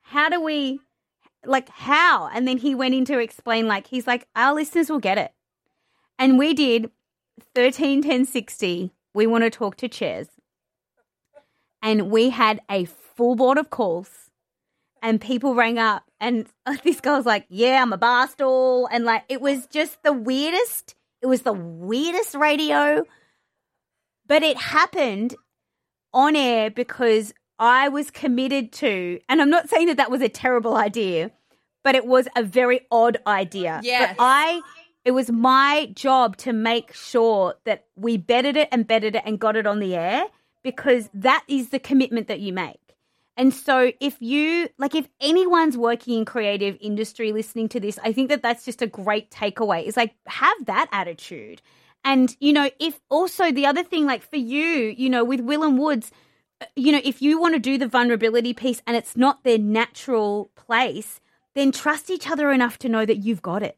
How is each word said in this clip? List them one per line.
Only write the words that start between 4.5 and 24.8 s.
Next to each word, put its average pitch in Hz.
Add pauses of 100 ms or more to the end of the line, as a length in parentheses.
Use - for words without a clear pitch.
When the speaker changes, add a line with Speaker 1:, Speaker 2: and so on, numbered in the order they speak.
Speaker 1:
listeners 302
will 302
get 196
it." - (880)
And 262
we 294
did 233 (640)
thirteen 277
ten 277
sixty. 185 (200)
We 214
wanna 226
talk 208
to 254
chairs. 139 (1500)
And 214
we 226
had 220
a 190
full 240
board 262
of 311
calls 185 (920)
and 226
people 254
rang 233
up 220 (140)
and 226 (200)
<laughs> 277
this 311
girl's 285
like, 208
"Yeah, 247
I'm 233
a 185
bar 247
stool." 254
And, 233
like, 226
it 254
was 277
just 302
the 294
weirdest, 285 (260)
it 247
was 262
the 233
weirdest 202
radio, 294 (1200)
but 294
it 302
happened 262 (800)